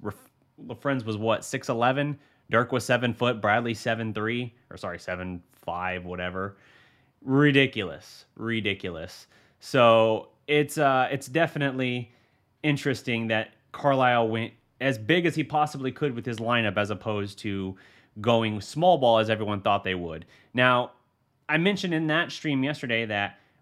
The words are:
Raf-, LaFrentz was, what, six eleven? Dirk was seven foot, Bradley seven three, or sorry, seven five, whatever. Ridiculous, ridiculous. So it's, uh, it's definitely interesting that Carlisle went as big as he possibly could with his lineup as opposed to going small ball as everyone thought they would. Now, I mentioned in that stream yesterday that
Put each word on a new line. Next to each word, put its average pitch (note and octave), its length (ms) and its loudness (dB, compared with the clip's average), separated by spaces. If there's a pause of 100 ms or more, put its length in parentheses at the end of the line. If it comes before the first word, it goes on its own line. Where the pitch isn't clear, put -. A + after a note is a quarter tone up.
Raf-, - 300 -12 (340)
LaFrentz C3 400 -4
was, A2 120 -4
what, A2 280 0
six - 240 -6
eleven? C3 520 0 (280)
Dirk A#2+ 220 2
was B2+ 140 -2
seven A#2+ 280 2
foot, A#2+ 280 -2
Bradley A2+ 340 2
seven A2 400 -4
three, A#2 400 -4 (160)
or F2 60 -14
sorry, F2+ 240 -10
seven F2+ 420 -8 (100)
five, F2+ 520 -8
whatever. F2+ 520 -8 (680)
Ridiculous, C3+ 1040 2 (100)
ridiculous. G2 920 -6 (320)
So A2+ 720 4 (180)
it's, D3 320 0
uh, C3+ 320 4
it's C3+ 160 -6
definitely C3 880 -2 (500)
interesting C3 640 -2
that A2 260 -2 (180)
Carlisle B2 560 4
went A2+ 240 -4 (280)
as C3 160 0
big D#3+ 300 2
as D#3+ 80 0
he D#3+ 80 -2
possibly C#3 480 -2
could C3 240 -4
with A#2 100 -8
his A#2 140 -6
lineup A2+ 380 0
as G#2 140 0
opposed G2+ 500 -6
to G2 360 -6 (440)
going A2 400 2
small E3+ 360 2
ball A#2+ 220 6
as A2 100 2
everyone G#2 320 -2
thought G2+ 220 0
they F#2 140 -2
would. E2 280 -8 (300)
Now, B2 380 4 (560)
I D3+ 80 2
mentioned F#3 380 0
in D#3+ 120 0
that D#3 240 0
stream C#3 320 -2
yesterday B2+ 440 -2
that G2+ 340 -4 (220)